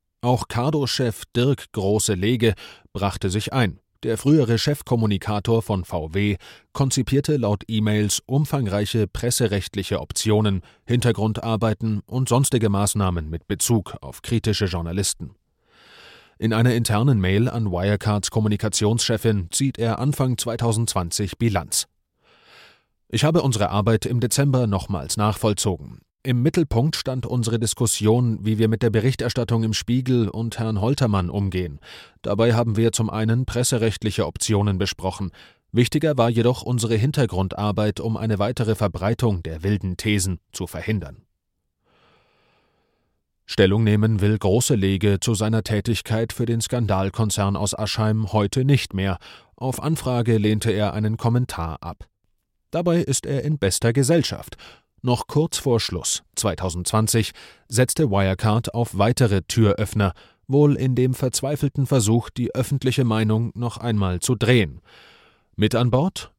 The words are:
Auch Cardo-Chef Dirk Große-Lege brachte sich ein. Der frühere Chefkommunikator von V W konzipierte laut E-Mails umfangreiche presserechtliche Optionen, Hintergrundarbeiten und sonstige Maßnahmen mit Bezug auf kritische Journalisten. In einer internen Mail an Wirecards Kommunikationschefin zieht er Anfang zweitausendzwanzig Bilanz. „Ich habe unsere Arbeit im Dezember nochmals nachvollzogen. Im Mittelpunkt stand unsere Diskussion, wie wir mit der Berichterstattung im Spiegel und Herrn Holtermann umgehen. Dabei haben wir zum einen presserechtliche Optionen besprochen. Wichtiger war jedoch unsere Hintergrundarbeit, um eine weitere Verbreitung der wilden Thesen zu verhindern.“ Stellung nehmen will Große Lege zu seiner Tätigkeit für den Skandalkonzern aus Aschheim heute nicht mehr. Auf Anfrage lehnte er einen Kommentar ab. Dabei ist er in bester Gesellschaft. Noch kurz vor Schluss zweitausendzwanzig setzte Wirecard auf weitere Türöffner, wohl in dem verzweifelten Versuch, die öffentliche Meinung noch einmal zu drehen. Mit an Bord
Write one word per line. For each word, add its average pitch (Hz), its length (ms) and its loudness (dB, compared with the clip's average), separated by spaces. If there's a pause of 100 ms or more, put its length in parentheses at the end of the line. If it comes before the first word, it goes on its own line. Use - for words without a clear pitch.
(200)
Auch 123 280 0
Cardo-Chef 131 760 -2 (120)
Dirk 127 360 0
Große-Lege 107 840 0 (400)
brachte 98 340 -2
sich 101 240 -4
ein. 117 260 0 (260)
Der 113 120 -2
frühere 135 420 4
Chefkommunikator 113 1040 0
von 95 240 -2
V 80 300 -6
W 101 240 0 (340)
konzipierte 139 640 0
laut 104 320 -2
E-Mails 107 560 0
umfangreiche 113 840 0
presserechtliche 101 920 -2
Optionen, 104 600 0 (240)
Hintergrundarbeiten 110 1200 0
und 127 240 -2
sonstige 120 400 2
Maßnahmen 95 580 0
mit 82 200 -8
Bezug - 520 -2
auf - 220 -18
kritische 110 420 -2
Journalisten. 87 680 -4 (1040)
In 113 160 0
einer 120 180 4
internen 113 480 2
Mail 98 300 2
an 110 200 -2
Wirecards 101 600 0
Kommunikationschefin 107 1200 0
zieht - 280 -2
er 113 200 -2
Anfang 131 400 0
zweitausendzwanzig 110 1000 -2
Bilanz. 101 500 -2 (1200)
„Ich 110 140 0
habe 160 180 4
unsere 110 260 0
Arbeit 107 380 2
im 123 140 0
Dezember 127 460 2
nochmals 95 520 -4
nachvollzogen. 104 800 -2 (280)
Im 123 140 2
Mittelpunkt 143 560 2
stand 131 300 -6
unsere 117 320 -2
Diskussion, 113 880 2
wie 107 100 2
wir 110 120 2
mit 110 120 0
der 120 80 2
Berichterstattung 117 760 0
im 110 120 0
Spiegel 123 560 0
und 113 280 -6
Herrn 113 220 -2
Holtermann 107 480 2
umgehen. 92 520 -4 (420)
Dabei 113 320 2
haben 117 240 0
wir 113 140 4
zum 110 180 0
einen 113 340 0
presserechtliche 110 840 0
Optionen 101 520 0
besprochen. 92 540 -4 (380)
Wichtiger 143 460 2
war 120 140 2
jedoch 117 320 2
unsere 117 320 0
Hintergrundarbeit, 104 1080 0
um 110 160 -4
eine 110 220 -2
weitere 110 360 0
Verbreitung 101 680 -2
der 80 200 -10
wilden 95 360 -2
Thesen 98 400 -2 (120)
zu 92 160 -8
verhindern.“ 82 600 -6 (2250)
Stellung 104 400 4
nehmen 107 380 4
will 104 160 2
Große 117 380 2
Lege 98 440 2
zu 117 140 0
seiner 107 280 0
Tätigkeit 113 680 -2
für 117 140 -2
den 117 160 -2
Skandalkonzern 101 920 0
aus 98 240 -4
Aschheim 110 540 0
heute 107 320 0
nicht 135 300 2
mehr. 95 240 0 (380)
Auf 127 260 -6
Anfrage 123 560 0
lehnte 107 320 2
er 104 240 0
einen 107 240 -2
Kommentar 127 640 -2
ab. - 260 -12 (640)
Dabei 170 300 2
ist - 260 -2
er 135 160 -2
in 147 160 -2
bester 117 340 2
Gesellschaft. 139 640 0 (500)
Noch 123 200 0
kurz 156 320 0
vor 117 220 0
Schluss - 420 -4 (120)
zweitausendzwanzig 101 960 0 (360)
setzte 123 420 0
Wirecard 98 640 0
auf 117 240 -4
weitere 104 460 2
Türöffner, 104 720 2 (320)
wohl 143 300 4
in 131 180 0
dem 127 180 2
verzweifelten 139 720 -2
Versuch, 117 460 2
die - 240 -4
öffentliche 131 500 0
Meinung 110 500 0
noch 120 220 -6
einmal 101 440 0
zu 127 140 0
drehen. 104 460 2 (760)
Mit 107 180 2
an 120 160 2
Bord 147 480 -2